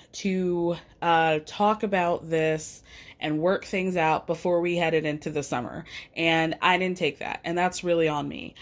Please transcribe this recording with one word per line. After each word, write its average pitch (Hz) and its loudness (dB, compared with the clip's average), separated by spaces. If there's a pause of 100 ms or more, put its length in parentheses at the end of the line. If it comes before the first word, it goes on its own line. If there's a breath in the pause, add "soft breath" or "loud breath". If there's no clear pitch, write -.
(120)
to, 175 0 (260 loud breath)
uh, 165 4
talk 208 0
about 175 0
this 156 -2 (380 loud breath)
and 151 -2
work 185 2
things 185 -2
out 156 2
before 175 2
we 175 0
headed 160 2
into 151 -4
the 151 -2
summer. 135 -6 (320 loud breath)
And 165 2
I 180 4
didn't 185 -2
take 156 -2
that. - -8
And 170 -2
that's 180 -2
really 165 2
on 147 -4
me." - -12